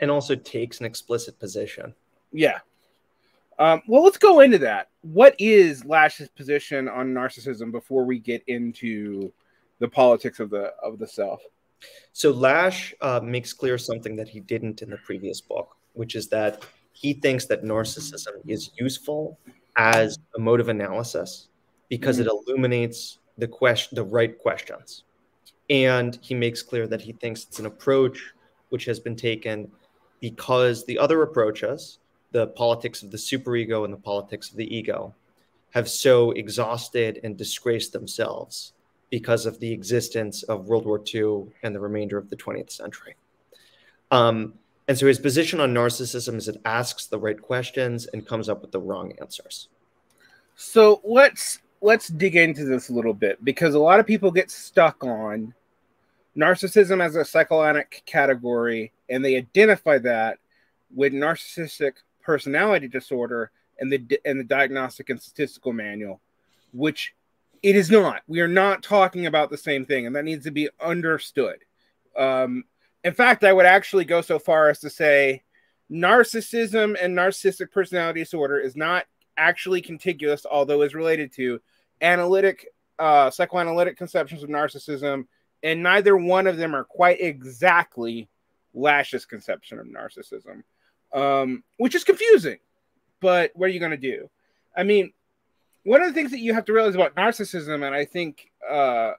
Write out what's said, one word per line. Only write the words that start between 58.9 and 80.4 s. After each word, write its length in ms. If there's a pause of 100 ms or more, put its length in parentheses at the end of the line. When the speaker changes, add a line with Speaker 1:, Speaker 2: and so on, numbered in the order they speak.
Speaker 2:
and 160
they 100
identify 640
that 420 (560)
with 160
narcissistic 840 (260)
personality 680
disorder 640 (280)
and 120
the 60
di-, 260
and 160
the 60
Diagnostic 640
and 120
Statistical 520
Manual, 480 (500)
which 420 (480)
it 140
is 160
not. 360
We 120
are 80
not 360
talking 420
about 240
the 80
same 280
thing, 220
and 80
that 80
needs 220
to 60
be 180 (100)
understood. 760 (600)
Um, 460 (400)
in 100
fact, 320
I 80
would 120
actually 380
go 180
so 160
far 320
as 100
to 100
say 540 (460)
narcissism 1120
and 140
narcissistic 560
personality 500
disorder 380
is 160
not 300 (320)
actually 440
contiguous, 680